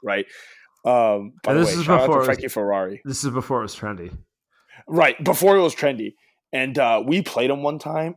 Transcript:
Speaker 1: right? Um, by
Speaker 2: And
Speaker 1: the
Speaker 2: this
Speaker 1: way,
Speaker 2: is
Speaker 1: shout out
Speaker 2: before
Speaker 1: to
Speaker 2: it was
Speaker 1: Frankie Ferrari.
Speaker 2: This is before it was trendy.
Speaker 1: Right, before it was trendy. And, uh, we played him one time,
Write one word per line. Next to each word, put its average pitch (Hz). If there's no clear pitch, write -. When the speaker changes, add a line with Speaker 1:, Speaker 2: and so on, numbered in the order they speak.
Speaker 1:
right? 101
Um, 113
by -
Speaker 2:
And 151
Speaker 1:
the 170
Speaker 2:
this 165
Speaker 1:
way, 175
Speaker 2:
is 165
Speaker 1:
shout 165
out -
Speaker 2:
before -
Speaker 1:
to 160
Speaker 2:
it 139
was 131
Speaker 1:
Frankie 131
Ferrari. 101
Speaker 2:
This 135
is 139
before 123
it -
was 104
trendy. 87
Speaker 1:
Right, 160
before 180
it 196
was 165
trendy. 110
And, 135
uh, 113
we 165
played 123
him 139
one 147
time, 160